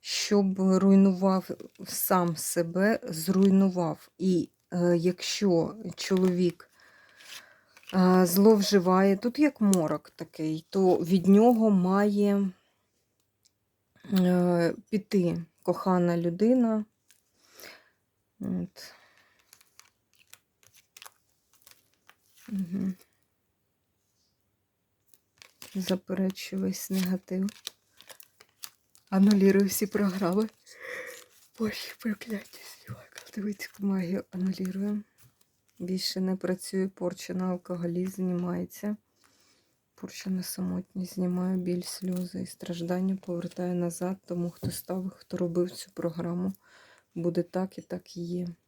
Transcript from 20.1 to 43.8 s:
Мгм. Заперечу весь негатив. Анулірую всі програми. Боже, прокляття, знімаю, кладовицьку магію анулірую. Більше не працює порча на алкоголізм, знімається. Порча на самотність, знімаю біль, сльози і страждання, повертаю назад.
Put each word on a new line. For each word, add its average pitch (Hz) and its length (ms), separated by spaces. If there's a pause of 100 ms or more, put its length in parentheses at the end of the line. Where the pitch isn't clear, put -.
Мгм. 190 480 (2750)
Заперечу 190 840
весь 190 300
негатив. 185 600 (1600)
Анулірую 196 580
всі 196 200
програми. 196 640 (1080)
Боже, - 400
прокляття, - 600 (260)
знімаю, - 280
кладовицьку - 720
магію 190 460
анулірую. 190 720 (760)
Більше 185 420
не 185 140
працює 185 520
порча 180 460
на 185 180
алкоголізм, 180 600
знімається. 180 840 (960)
Порча - 340
на 185 140
самотність, 180 680
знімаю 180 440
біль, 180 240
сльози 180 600
і 185 40
страждання, 180 800
повертаю 180 500
назад. 175 500